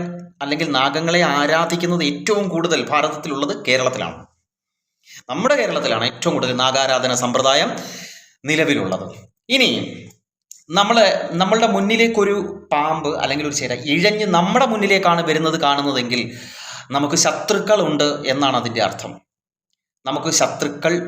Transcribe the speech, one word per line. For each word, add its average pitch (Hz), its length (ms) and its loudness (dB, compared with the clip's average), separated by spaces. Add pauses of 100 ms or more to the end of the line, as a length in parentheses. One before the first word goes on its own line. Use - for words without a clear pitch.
(400)
അല്ലെങ്കിൽ 147 320 -2
നാഗങ്ങളെ 156 580 2
ആരാധിക്കുന്നത് 165 760 0
ഏറ്റവും 185 460 0
കൂടുതൽ 165 340 0
ഭാരതത്തിലുള്ളത് 147 720 -2 (100)
കേരളത്തിലാണ്. 127 540 0 (1080)
നമ്മുടെ 220 280 2
കേരളത്തിലാണ് 139 500 0
ഏറ്റവും 156 300 -2
കൂടുതൽ 127 200 -2
നാഗാരാധന 131 580 2
സമ്പ്രദായം 131 560 2 (760)
നിലവിലുള്ളത്. 123 600 0 (440)
ഇനി 247 200 2 (1000)
നമ്മള്, 202 360 4 (260)
നമ്മളുടെ 208 360 2
മുന്നിലേക്കൊരു 208 680 2 (360)
പാമ്പ് 156 460 0
അല്ലെങ്കിൽ 147 300 -2
ഒരു 139 80 -4
ചേര 123 180 -4 (120)
ഇഴഞ്ഞ് 202 400 2
നമ്മുടെ 196 400 4
മുന്നിലേക്കാണ് 190 580 2
വരുന്നത് 160 380 0
കാണുന്നതെങ്കിൽ 135 600 0 (680)
നമുക്ക് 143 240 0
ശത്രുക്കളുണ്ട് 165 920 2 (200)
എന്നാണ് 135 300 2
അതിൻ്റെ 113 260 -2
അർത്ഥം. - 300 -4 (920)
നമുക്ക് 147 260 -4
ശത്രുക്കൾ 147 640 0 (140)